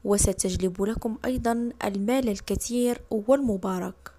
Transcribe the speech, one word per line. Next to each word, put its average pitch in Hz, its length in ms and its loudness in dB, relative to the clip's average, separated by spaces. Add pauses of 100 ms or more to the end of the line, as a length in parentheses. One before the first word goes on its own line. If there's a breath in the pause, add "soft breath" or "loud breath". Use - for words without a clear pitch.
وستجلب 190 760 2
لكم 226 440 -2
أيضًا 240 440 0 (160)
المال 214 440 0
الكثير 233 720 -2 (100)
والمبارك 202 1080 0